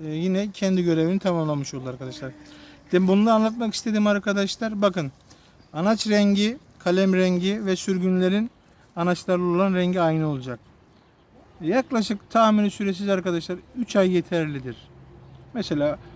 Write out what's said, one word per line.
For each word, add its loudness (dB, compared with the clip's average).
e, -8
yine -2
kendi 0
görevini 2
tamamlamış -2
oldu -10
arkadaşlar. -12
Demin 4
bunu 4
da 4
anlatmak 0
istedim 0
arkadaşlar. -2
Bakın, 0
anaç 0
rengi, 4
kalem 2
rengi 0
ve 0
sürgünlerin 0
anaçlarla -2
olan 0
rengi 0
aynı 0
olacak. -8
Yaklaşık -2
tahmini 4
süresiz -4
arkadaşlar -2
üç -4
ay 4
yeterlidir. -2
Mesela -2